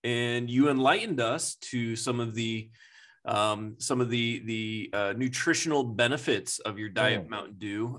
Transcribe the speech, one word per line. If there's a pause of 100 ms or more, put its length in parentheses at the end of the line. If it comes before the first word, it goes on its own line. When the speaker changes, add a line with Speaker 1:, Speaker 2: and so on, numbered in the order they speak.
Speaker 1:
and
you
enlightened
us (160)
to
some
of
the, (560)
um,
some
of
the,
the,
uh,
nutritional
benefits
of
your
Diet
Speaker 2:
Mm.
Speaker 1:
Mountain
Dew.